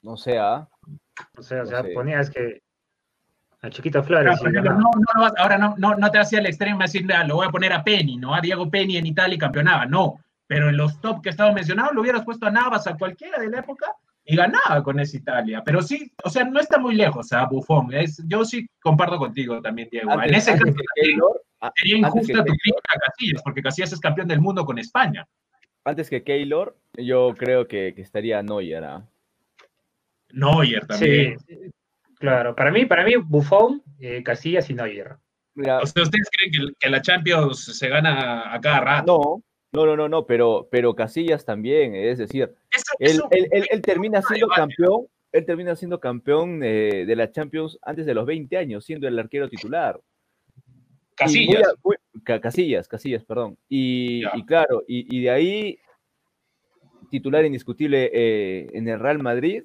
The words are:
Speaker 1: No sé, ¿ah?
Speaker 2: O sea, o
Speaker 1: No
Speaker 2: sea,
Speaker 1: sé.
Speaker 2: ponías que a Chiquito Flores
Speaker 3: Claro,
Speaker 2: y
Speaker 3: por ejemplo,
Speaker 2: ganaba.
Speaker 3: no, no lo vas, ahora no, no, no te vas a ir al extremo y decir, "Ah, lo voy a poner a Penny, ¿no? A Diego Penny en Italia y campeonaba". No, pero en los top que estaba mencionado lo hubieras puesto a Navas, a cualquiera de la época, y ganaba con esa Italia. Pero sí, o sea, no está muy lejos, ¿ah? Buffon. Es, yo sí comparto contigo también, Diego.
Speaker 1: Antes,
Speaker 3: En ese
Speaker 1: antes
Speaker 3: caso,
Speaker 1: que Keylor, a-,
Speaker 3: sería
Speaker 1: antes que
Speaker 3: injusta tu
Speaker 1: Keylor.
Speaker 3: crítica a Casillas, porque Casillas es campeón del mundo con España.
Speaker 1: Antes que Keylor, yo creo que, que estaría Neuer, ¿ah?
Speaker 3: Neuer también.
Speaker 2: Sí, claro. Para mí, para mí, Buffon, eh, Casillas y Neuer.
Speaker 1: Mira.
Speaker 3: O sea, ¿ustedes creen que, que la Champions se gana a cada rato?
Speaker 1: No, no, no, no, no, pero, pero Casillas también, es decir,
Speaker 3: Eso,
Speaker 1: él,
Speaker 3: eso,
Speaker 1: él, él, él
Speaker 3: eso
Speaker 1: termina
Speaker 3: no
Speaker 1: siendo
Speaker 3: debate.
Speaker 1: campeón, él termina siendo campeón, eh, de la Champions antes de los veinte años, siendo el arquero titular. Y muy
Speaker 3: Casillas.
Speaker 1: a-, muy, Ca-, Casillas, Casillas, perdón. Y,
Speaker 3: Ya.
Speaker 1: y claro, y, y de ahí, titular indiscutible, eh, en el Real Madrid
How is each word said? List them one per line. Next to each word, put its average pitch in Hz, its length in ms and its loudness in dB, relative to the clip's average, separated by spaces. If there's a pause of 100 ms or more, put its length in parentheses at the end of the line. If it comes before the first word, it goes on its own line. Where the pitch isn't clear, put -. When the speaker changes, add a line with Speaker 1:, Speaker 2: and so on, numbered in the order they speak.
Speaker 1:
No 113 160 -16
sé, 120 220 -2
¿ah? 117 280 -2 (680)
Speaker 2:
O 113 60 -20
sea, 127 180 -8
o - 40 -6
Speaker 1:
No 117 40 -10
Speaker 2:
sea, 123 140 -4
Speaker 1:
sé. 95 100 -8
Speaker 2:
ponías 143 380 -2
que 120 320 -8 (960)
a 117 80 -12
Chiquito 143 340 -2
Flores 160 220 4
Speaker 3:
Claro, - 120 4
Speaker 2:
y - 20 -4
Speaker 3:
por 175 100 0
ejemplo, 175 220 2
Speaker 2:
ganaba. 214 200 4
Speaker 3:
no, 220 80 2
no 214 140 6
lo 226 80 4
vas, 214 160 4
ahora 196 220 4
no, 208 180 2
no, 208 180 2
no 202 160 2
te 208 60 4
vas 208 140 4
a 220 40 0
ir 214 40 4
al 202 80 0
extremo 196 320 -4
y - 20 2
decir, 185 320 -2
"Ah, 170 100 2
lo 151 120 0
voy 185 120 0
a 170 40 -4
poner 185 200 0
a 165 120 -2
Penny, 160 340 0
¿no? 127 160 -6
A 170 80 0
Diego 175 300 -2
Penny 190 260 0
en 165 80 -2
Italia 185 300 0
y - 20 -8
campeonaba". 147 480 2
No, 160 340 0 (280)
pero 147 220 2
en 147 80 2
los 151 220 0
top 220 220 -4
que 190 80 -4
estaba 208 220 4
mencionado 196 420 0
lo 226 80 0
hubieras 233 240 0
puesto 226 220 -6
a 208 40 0
Navas, 226 360 0
a 165 100 -6
cualquiera 220 420 -8
de 220 120 -4
la 247 80 -6
época, 269 260 -10 (400)
y 151 100 0
ganaba 180 460 2
con 139 180 -2
esa 143 160 -6
Italia. 113 480 -4
Pero 160 200 0
sí, 294 280 -8 (120)
o 185 80 -4
sea, 247 120 0
no 262 160 0
está 302 200 2
muy 240 160 0
lejos, 147 380 0
¿ah? 123 120 2
Buffon. 131 480 0
Es, 160 340 -2
yo 208 180 0
sí 233 220 -8 (140)
comparto 170 380 4
contigo 120 420 -6
también, 113 300 -8
Diego. 110 200 -4
Speaker 1:
Antes, 107 180 2
Speaker 3:
En - 60 6
ese 214 180 2
Speaker 1:
antes 226 120 4
Speaker 3:
caso, 151 120 0
Speaker 1:
que 139 240 -4
Keylor, 160 400 4 (180)
a-, 120 160 -8
Speaker 3:
sería 202 220 2
Speaker 1:
antes 214 140 4
que 220 60 2
Speaker 3:
injusta 226 220 0
tu 175 60 2
Speaker 1:
Keylor. 151 180 2
Speaker 3:
crítica - 320 0
a 151 40 -6
Casillas, 139 440 -4
porque 135 180 -6
Casillas 165 320 -4
es 170 60 -10
campeón 170 280 -2
del 156 140 2
mundo 185 240 0
con 120 140 -6
España. 110 480 -2 (580)
Speaker 1:
Antes 147 240 -6
que 123 140 -6
Keylor, 147 520 -2 (200)
yo 127 420 2
creo 127 300 0
que, 95 260 -4
que 98 80 -18
estaría 107 400 -4
Neuer, 92 420 -6
¿ah? 78 240 -14 (1300)
Speaker 3:
Neuer 139 520 2
también. 131 540 2
Speaker 2:
Sí, - 160 -20 (640)
claro. 123 360 0
Para 135 160 2
mí, 226 140 4
para 180 180 4
mí, 226 120 4
Buffon, 196 680 4 (180)
eh, 123 240 -8
Casillas 156 460 -2
y 127 60 -4
Neuer. 104 420 -8 (380)
Speaker 1:
Mira. 135 240 0
Speaker 3:
O 127 80 0
sea, 170 160 0
¿ustedes 202 280 0
creen 190 200 -2
que, 143 280 -4
que 135 100 0
la 135 120 0
Champions 160 760 0
se 131 120 -2
gana 131 640 0
a 117 80 -6
cada 147 180 2
rato? 143 260 2
Speaker 1:
No, 170 360 2 (320)
no, 156 120 4
no, 156 120 4
no, 151 120 0
no, 160 160 0
pero, 117 460 2
pero 120 240 2
Casillas 151 500 -2
también, 117 500 0
es 113 220 -2
decir, 120 360 -4 (180)
Speaker 3:
Eso, 262 120 -2 (160)
Speaker 1:
él, 143 100 4
Speaker 3:
eso, 160 220 2
Speaker 1:
él, 185 120 4
él, 180 80 -4
él 202 200 0
Speaker 3:
eso 214 100 -2
Speaker 1:
termina 202 380 0
Speaker 3:
no 196 80 -4
Speaker 1:
siendo 214 200 0
Speaker 3:
debate. 180 140 4
Speaker 1:
campeón, 180 460 2 (240)
él 160 140 2
termina 175 320 -4
siendo 175 220 -8
campeón, 147 640 -2
eh, 107 420 0
de 113 100 0
la 113 160 -2
Champions 156 500 -8
antes 156 240 -8
de 151 80 -2
los 135 120 -2
veinte 156 320 -6
años, 123 280 -6
siendo 147 220 -8
el 120 120 -2
arquero 135 300 -6
titular. 120 480 -6
Y - 680 -20
muy - 520 -20
Speaker 3:
Casillas. 196 520 4
Speaker 1:
a-, 170 60 0 (100)
muy, 196 120 0 (280)
Ca-, 113 180 -2
Casillas, 120 460 -2
Casillas, 113 380 -8
perdón. 110 320 -6 (100)
Y, 127 560 -2
Speaker 3:
Ya. 101 100 -4
Speaker 1:
y 117 120 -8
claro, 151 420 2
y, 123 300 -6
y 123 60 -2
de 123 60 2
ahí, 190 500 0 (1300)
titular 139 360 0
indiscutible, 135 680 -2
eh, 104 600 0
en 113 140 -6
el 113 120 -4
Real 143 200 0
Madrid 139 440 -2